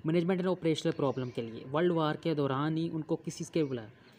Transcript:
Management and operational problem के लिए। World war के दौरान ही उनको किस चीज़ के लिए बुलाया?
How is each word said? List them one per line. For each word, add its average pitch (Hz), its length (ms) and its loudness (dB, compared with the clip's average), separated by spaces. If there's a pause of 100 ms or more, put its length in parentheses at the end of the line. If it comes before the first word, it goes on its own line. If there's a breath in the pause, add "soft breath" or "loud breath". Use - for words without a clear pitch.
Management 175 340 2
and 185 100 0
operational 165 420 0
problem 131 380 0
के 123 120 -4
लिए। 113 240 -10
World 165 260 2
war 151 240 2
के 165 180 0
दौरान 143 420 2
ही 165 120 0
उनको 160 280 -2
किस - 220 -10
चीज़ 165 120 -8
के 170 100 2
लिए 147 80 2
बुलाया? 120 220 -6 (280 loud breath)